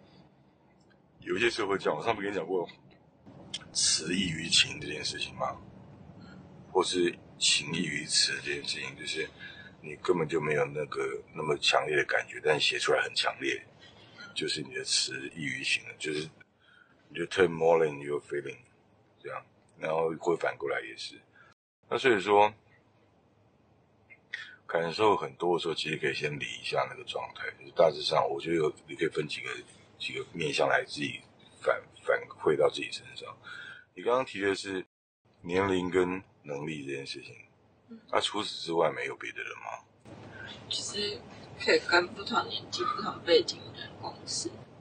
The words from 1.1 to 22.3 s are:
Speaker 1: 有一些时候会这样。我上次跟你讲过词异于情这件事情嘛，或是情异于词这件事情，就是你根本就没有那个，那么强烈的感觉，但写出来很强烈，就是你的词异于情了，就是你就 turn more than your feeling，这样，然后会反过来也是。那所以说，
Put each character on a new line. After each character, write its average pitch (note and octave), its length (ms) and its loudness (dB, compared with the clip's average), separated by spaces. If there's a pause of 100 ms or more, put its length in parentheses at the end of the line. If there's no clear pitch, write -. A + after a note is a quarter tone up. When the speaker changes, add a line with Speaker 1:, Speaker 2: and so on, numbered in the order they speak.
Speaker 1:
有 F#2 140 -4
一 G2 40 0
些 A#2 100 4
时 A2+ 140 0
候 F#2+ 60 0
会 G2 80 4
这 F#2 120 0
样。 D2+ 80 4
我 D#2+ 80 -4
上 A2+ 100 2
次 G2+ 60 -6
跟 G2+ 100 -2
你 G2+ 40 -2
讲 E2 100 -2
过 F2 240 0 (1040)
词 - 420 2
异 F#2+ 140 0
于 E2 180 -4
情 C2+ 320 4
这 C#2+ 80 -10
件 D2+ 160 -6
事 C#2+ 140 -4
情 - 180 -8
嘛， - 220 -4 (1120)
或 F#2 120 4
是 F2 340 2 (200)
情 - 360 2
异 - 60 0
于 D3+ 260 -2
词 - 280 4 (100)
这 C#2+ 100 -2
件 C#2+ 120 -6
事 D2 140 -4
情， C#2+ 180 -8
就 D2 80 -10
是 D#2 240 -4 (520)
你 D2+ 160 -12
根 F2+ 200 2
本 D#2 100 0
就 D#2+ 140 0
没 D2+ 140 0
有 C#2+ 100 2
那 D2 220 -4
个， C2+ 340 -4 (140)
那 D#2 80 -6
么 D2 140 2
强 C#2 280 4
烈 D2+ 100 0
的 C#2 100 4
感 - 220 0
觉， - 160 -12
但 D2+ 160 4
写 C2 200 2
出 - 140 2
来 - 80 4
很 - 120 -4
强 - 260 0
烈， - 240 -4 (680)
就 D#2 140 -4
是 D#2 140 -2
你 - 120 -12
的 - 100 -6
词 - 520 -2
异 D#2+ 80 -8
于 C2 200 -6
情 - 240 0
了， - 120 -12
就 D#2 120 -4
是 D#2 160 -4 (840)
你 - 60 -14
就 E2+ 100 -4
turn F2+ 240 6
more E2 280 6
than D2 260 2
your C#2+ 180 -2
feeling， C2+ 360 -8 (640)
这 C#2+ 80 -12
样， C2 160 -10 (320)
然 D#2+ 140 -4
后 D#2+ 180 2 (100)
会 E2+ 160 4
反 - 220 0
过 C#2+ 120 -4
来 - 120 -2
也 - 160 -12
是。 - 240 -12 (680)
那 - 80 2
所 B2+ 140 8
以 G2+ 80 8
说， G#2 320 8 (2250)